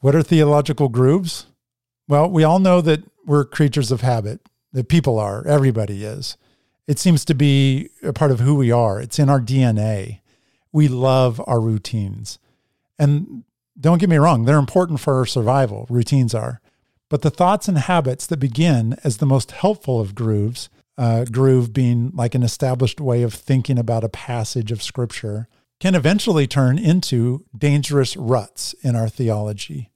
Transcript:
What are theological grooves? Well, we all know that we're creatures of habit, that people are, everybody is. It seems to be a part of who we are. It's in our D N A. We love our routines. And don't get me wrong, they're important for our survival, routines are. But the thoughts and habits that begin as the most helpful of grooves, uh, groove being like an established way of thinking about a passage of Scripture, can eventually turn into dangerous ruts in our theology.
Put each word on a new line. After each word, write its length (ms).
What 140
are 80
theological 640
grooves? 580
Well, 220
we 140
all 140
know 220
that 220
we're 180
creatures 460
of 100
habit, 400
that 160
people 300
are, 280
everybody 580
is. 320
It 120
seems 280
to 80
be 560
a 100
part 180
of 100
who 140
we 160
are. 300
It's 180
in 100
our 120
D 220
N 140
A. 460
We 160
love 580
our 140
routines. 800
And 460
don't 200
get 100
me 80
wrong, 280
they're 140
important 420
for 180
our 80
survival, 640
routines 440
are. 260
But 140
the 80
thoughts 380
and 100
habits 480
that 120
begin 640
as 140
the 100
most 240
helpful 500
of 140
grooves, 540
uh, 260
groove 480
being 420
like 200
an 80
established 580
way 220
of 120
thinking 440
about 260
a 60
passage 640
of 100
Scripture, 680
can 140
eventually 520
turn 320
into 680
dangerous 600
ruts 640
in 120
our 140
theology. 880